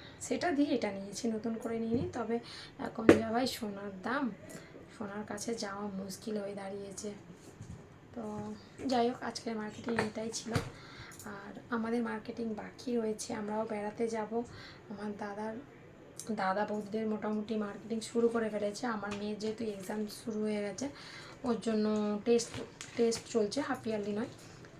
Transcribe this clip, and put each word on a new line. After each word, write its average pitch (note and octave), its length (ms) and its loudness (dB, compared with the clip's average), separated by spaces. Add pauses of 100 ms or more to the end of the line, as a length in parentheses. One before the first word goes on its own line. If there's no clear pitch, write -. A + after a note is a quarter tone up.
(220)
সেটা C4 300 2
দিয়ে C#4+ 240 6
এটা G#3+ 160 2
নিয়েছি, G3 360 -4
নতুন A3+ 280 0
করে A3+ 240 -2
নিইনি। A#3 340 2
তবে A#3 260 0 (400)
এখন A#3 280 4
যা A3 240 12
ভাই B3 160 4
সোনার G3+ 560 -4
দাম, C4+ 280 0 (680)
সোনার G#3 280 -6
কাছে G#3 300 -4
যাওয়া G3+ 320 -4
মুশকিল G3 500 -4
হয়ে G3+ 180 -4
দাঁড়িয়েছে। G3 580 -6 (1000)
তো G#3+ 380 -6 (320)
যাই A#3+ 240 6
হোক, B3 140 -2
আজকের A3+ 320 -4
মার্কেটিং G#3+ 420 -2
এটাই A3 360 0
ছিল। A3 200 -4 (720)
আর G3+ 280 -10 (160)
আমাদের A#3 340 2
মার্কেটিং A3 500 -2
বাকি G#3 440 -2
রয়েছে, A3 360 0
আমরাও G#3+ 320 0
বেড়াতে G#3+ 420 0
যাব। A3 360 0 (460)
আমার G#3 280 -4
দাদার, G#3+ 380 -4 (760)
দাদা G3+ 340 4
বৌদিদের G#3+ 420 0
মোটামুটি G#3+ 480 0
মার্কেটিং G#3 460 -2
শুরু A#3 260 6
করে A3+ 220 2
ফেলেছে। G#3 380 0
আমার G#3 320 -2
মেয়ের G#3 200 -2
যেহেতু A3 240 -2
এক্সাম G#3+ 440 -2
শুরু G#3+ 340 -4
হয়ে G#3+ 200 2
গেছে, G3+ 280 -2 (540)
ওর A#3+ 180 4
জন্য G#3+ 640 4
টেস্ট, A#3 240 6 (460)
টেস্ট A3+ 260 4 (100)
চলছে, A3 300 4
হাফ C#4+ 260 -2
ইয়ারলি G#3 240 0
নয়। G#3+ 160 0 (520)